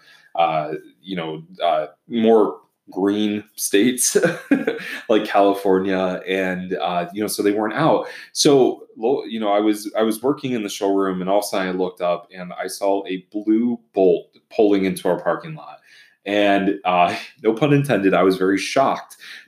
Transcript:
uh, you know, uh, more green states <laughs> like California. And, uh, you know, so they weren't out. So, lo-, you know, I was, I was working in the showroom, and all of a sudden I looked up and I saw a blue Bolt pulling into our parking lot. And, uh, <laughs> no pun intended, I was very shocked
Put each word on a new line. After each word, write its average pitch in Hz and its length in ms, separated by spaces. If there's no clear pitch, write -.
uh, 78 400
you 95 140
know, 80 260
uh, 78 260
more 113 520
green 104 520
states 123 600
<laughs> - 460
like 104 160
California. 95 1040
And, 92 460
uh, 87 380
you 104 100
know, 101 60
so 101 140
they 101 100
weren't 110 220
out. 135 340
So, - 540
lo-, 120 280
you 110 160
know, 104 120
I 104 80
was, 107 360
I 110 60
was 110 200
working 135 300
in 113 100
the 101 60
showroom, 98 520
and 90 100
all 104 80
of 101 60
a - 40
sudden 95 200
I 90 40
looked 90 300
up 87 320
and 90 180
I 90 140
saw 98 400
a 92 260
blue 110 460
Bolt 92 320
pulling 101 340
into 92 240
our 87 100
parking 80 360
lot. 73 260
And, 98 580
uh, 90 320
<laughs> - 140
no 110 120
pun 143 180
intended, 120 420
I 87 80
was 95 140
very 95 220
shocked - 580